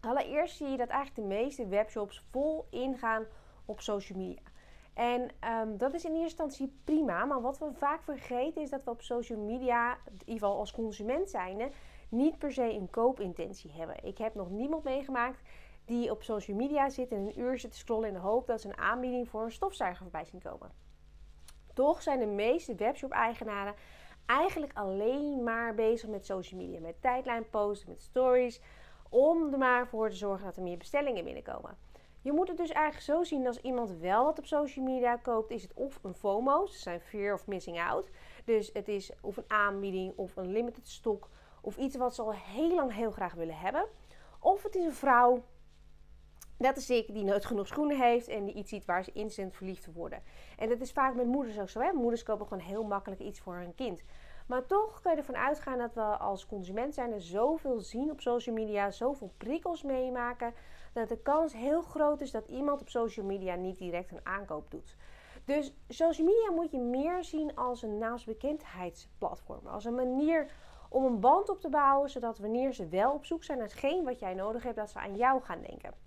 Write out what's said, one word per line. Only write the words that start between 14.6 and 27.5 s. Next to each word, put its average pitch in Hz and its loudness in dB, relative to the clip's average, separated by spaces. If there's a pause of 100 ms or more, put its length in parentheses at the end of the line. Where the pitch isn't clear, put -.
meegemaakt 262 -2 (440)
die 240 0
op 214 -4
social 208 -4
media 277 2
zit 254 -4
en - -2
een 202 -4
uur 247 -2
zit 226 -12
te - -16
scrollen 220 -2
in 202 -4
de 185 -6
hoop 220 2
dat 226 0
ze 214 -10
een 196 -10
aanbieding 247 0
voor 220 -4
een 226 -6
stofzuiger 220 -2
voorbij 170 -10
zien 180 -16
komen. - -12 (1000)
Toch 294 4
zijn 277 2
de 233 2
meeste 220 2
webshop-eigenaren 226 0 (500)
eigenlijk 294 2
alleen 240 0
maar 233 0
bezig 226 4
met 202 -6
social 185 -6
media, 175 -8
met 165 -10
tijdlijnposts, 233 0